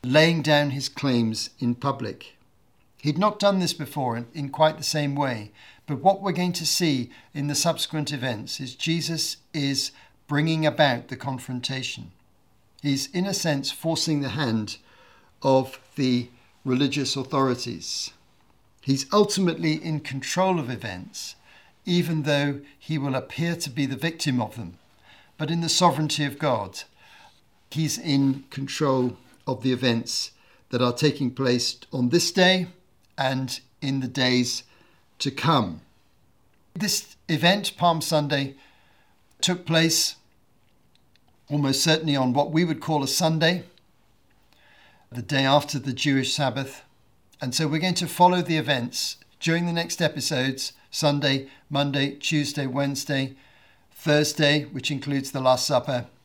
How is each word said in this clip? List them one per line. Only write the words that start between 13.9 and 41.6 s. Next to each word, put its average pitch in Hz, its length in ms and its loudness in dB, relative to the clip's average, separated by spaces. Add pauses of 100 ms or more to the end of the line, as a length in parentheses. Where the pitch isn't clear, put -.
the 135 100 -2
hand 113 480 -2 (640)
of 131 380 2 (160)
the 127 320 2 (380)
religious 135 500 0
authorities. 127 960 -2 (680)
He's 135 320 0
ultimately 170 640 2
in 156 260 -4
control 180 580 -2
of 120 100 -6
events, 104 680 -10 (500)
even 165 380 0
though 143 360 0 (180)
he 160 200 -4
will 135 180 -2
appear 165 400 -4
to 170 140 -8
be 135 160 -2
the 135 100 -4
victim 143 460 -2
of 107 160 -6
them. 87 220 -14 (580)
But 151 120 -6
in 170 120 0
the 165 80 -2
sovereignty 156 560 2
of 139 140 -6
God, 110 420 -2 (920)
he's 156 260 -2
in 139 520 2
control 131 680 0 (300)
of 113 160 -6
the 127 120 2
events 120 580 0 (380)
that 123 120 0
are 123 120 2
taking 139 360 0
place 123 480 0 (140)
on 123 160 0
this 165 240 2
day 185 360 4 (500)
and 131 420 -2 (220)
in 135 180 0
the 131 80 -2
days 123 560 2 (560)
to 143 100 -2
come. 131 520 0 (920)
This - 440 -4 (100)
event, 175 480 2
Palm 170 240 2
Sunday, 143 560 0 (840)
took 180 240 -2
place 160 500 2 (1300)
almost 143 340 0